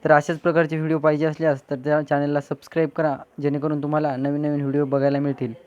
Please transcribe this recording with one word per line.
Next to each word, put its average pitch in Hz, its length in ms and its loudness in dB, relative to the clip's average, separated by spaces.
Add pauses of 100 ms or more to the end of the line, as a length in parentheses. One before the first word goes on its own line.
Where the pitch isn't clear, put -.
तर - 80 4
अशाच 151 260 2
प्रकारचे 160 380 0
व्हिडिओ 156 220 0
पाहिजे 151 280 2
असल्यास 151 440 0
तर 143 60 -2
त्या 147 260 0
चॅनलला 143 380 0
सबस्क्राईब 151 480 -4
करा, 147 280 -2 (260)
जेणेकरून 143 400 0
तुम्हाला 147 340 0
नवीन 143 260 -2
नवीन 147 180 0
व्हिडिओ 139 240 0
बघायला 139 340 0
मिळतील. 135 360 -4 (120)